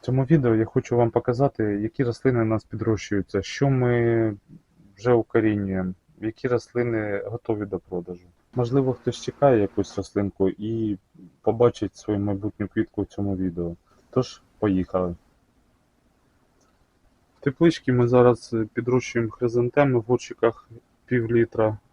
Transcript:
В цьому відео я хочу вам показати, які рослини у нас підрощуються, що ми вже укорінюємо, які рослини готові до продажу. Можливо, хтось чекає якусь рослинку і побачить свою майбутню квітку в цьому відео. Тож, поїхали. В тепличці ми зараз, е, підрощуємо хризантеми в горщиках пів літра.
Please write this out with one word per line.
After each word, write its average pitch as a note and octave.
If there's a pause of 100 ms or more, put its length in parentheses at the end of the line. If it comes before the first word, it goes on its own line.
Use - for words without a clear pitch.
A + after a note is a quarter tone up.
В -
цьому C3
відео B2+
я A2
хочу -
вам A#2
показати, B2
які G#2
рослини A#2+
у A2
нас A2
підрощуються, G#2
що -
ми A#2+ (600)
вже A#2+
укорінюємо, G#2 (280)
які A2+
рослини A2+
готові G#2+
до G2
продажу. F2+ (280)
Можливо, B2+
хтось -
чекає B2+
якусь -
рослинку G2
і G#2+ (440)
побачить A2+
свою G#2
майбутню G2+
квітку -
в F#2+
цьому G2+
відео. F2 (340)
Тож, - (180)
поїхали. F#2 (2250)
В -
тепличці D#3
ми B2
зараз, B2
е, A2
підрощуємо A#2+
хризантеми A#2+
в -
горщиках - (360)
пів A#2
літра. A2+ (160)